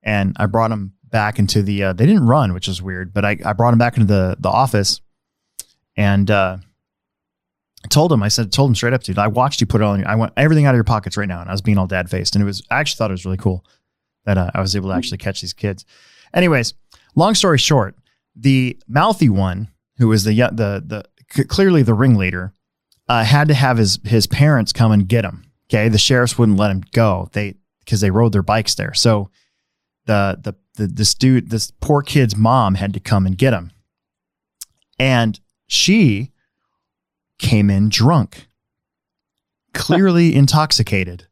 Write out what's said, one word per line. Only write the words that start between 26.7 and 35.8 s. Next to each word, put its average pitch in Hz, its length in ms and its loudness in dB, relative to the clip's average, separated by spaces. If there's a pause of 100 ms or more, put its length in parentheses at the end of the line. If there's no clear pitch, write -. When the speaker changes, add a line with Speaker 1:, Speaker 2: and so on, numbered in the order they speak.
Speaker 1:
him 95 100 -6 (100)
go. 95 400 0
They, 101 220 -6 (320)
'cause 104 140 -2
they 101 100 2
rode 110 220 2
their 98 100 0
bikes 104 320 -2
there. - 200 -8
So 107 360 0 (760)
the, 101 360 0
the, 98 120 -12 (220)
the, 104 160 -4
this - 220 -2
dude, 131 360 0
this 110 200 -6 (100)
poor 147 220 0
kid's 127 340 0
mom 110 380 2
had 98 200 -4
to 101 60 -10
come 98 260 0
and 95 120 -4
get 131 140 2
him. 87 180 -8 (1300)
And 120 400 0 (300)
she 135 640 2 (1040)